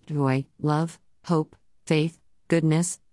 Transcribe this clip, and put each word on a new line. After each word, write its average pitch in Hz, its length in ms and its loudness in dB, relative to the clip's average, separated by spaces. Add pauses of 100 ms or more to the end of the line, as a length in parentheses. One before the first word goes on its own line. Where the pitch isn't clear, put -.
joy, 139 400 -2 (140)
love, 151 380 -2 (280)
hope, 156 280 -2 (320)
faith, 160 320 0 (300)
goodness, 160 500 0 (140)